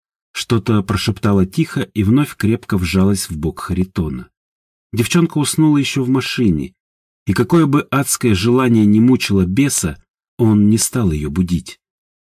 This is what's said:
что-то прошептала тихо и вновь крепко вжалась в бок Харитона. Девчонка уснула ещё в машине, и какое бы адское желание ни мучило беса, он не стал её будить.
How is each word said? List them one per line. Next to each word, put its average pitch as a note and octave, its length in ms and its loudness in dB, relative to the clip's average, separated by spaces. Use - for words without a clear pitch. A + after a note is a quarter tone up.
что-то A2 500 -2
прошептала G2 640 0
тихо D3 360 -4
и G#2 220 -4
вновь B2+ 320 0
крепко G#2+ 420 -2
вжалась F#2+ 520 0
в E2 80 -10
бок D#2 220 -6
Харитона. F2 720 -6
Девчонка E3+ 440 0
уснула D3+ 400 2
ещё C3+ 260 -2
в B2 60 -2
машине, G#2+ 640 -2
и G#2 80 0
какое D#3 320 2
бы C#3+ 160 2
адское C3+ 420 -2
желание A#2 520 2
ни G#2 140 4
мучило A2 460 2
беса, F#2+ 560 -2
он G#2 320 4
не A2 80 4
стал A2 340 -2
её D2+ 180 -4
будить. F2 500 -4